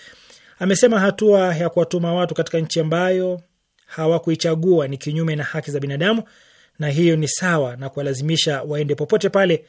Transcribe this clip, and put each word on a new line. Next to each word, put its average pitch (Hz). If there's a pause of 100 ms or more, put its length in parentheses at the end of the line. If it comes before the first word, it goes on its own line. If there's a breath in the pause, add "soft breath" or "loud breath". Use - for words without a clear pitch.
(600 loud breath)
Amesema 196
hatua 196
ya 165
kuwatuma 170
watu 175
katika 165
nchi 160
ambayo 180 (460)
hawakuichagua 160
ni 139
kinyume 156
na 147
haki 147
za 143
binadamu, 160 (560 soft breath)
na 151
hiyo 160
ni 156
sawa 151
na 135
kuwalazimisha 143
waende 147
popote 196
pale, 180